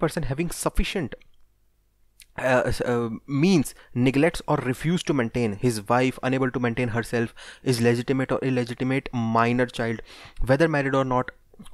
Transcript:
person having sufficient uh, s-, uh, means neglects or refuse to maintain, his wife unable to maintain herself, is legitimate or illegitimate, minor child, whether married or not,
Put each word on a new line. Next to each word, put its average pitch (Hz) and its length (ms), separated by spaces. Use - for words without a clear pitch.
person 151 280
having 160 340
sufficient 185 480
uh, 127 260
s-, 120 140
uh, 120 300
means 143 480
neglects 135 520
or 147 100
refuse 147 480
to - 100
maintain, 117 420
his 110 320
wife 123 340
unable 131 280
to 127 100
maintain 117 280
herself, 117 460
is 123 180
legitimate 123 520
or 127 80
illegitimate, 131 720
minor 117 540
child, 117 340
whether 139 240
married 139 260
or 135 100
not, 127 260